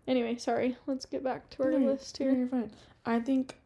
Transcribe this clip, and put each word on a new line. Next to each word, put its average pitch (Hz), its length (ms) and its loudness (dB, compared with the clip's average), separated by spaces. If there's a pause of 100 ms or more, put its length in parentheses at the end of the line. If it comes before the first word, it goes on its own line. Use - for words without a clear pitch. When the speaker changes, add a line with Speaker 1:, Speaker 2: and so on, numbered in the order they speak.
Speaker 1:
Anyway, 240 300 0
sorry. 247 400 0 (100)
Let's 269 180 -4
get 277 200 -6
back - 260 -6
to 277 120 -4
our 302 80 4
Speaker 2:
No, 277 160 4
Speaker 1:
list - 340 -2
Speaker 2:
no, 269 40 0
Speaker 1:
here. 262 120 4
Speaker 2:
you're 247 100 0
fine. 247 240 -2 (340)
I 233 140 2
think 262 460 0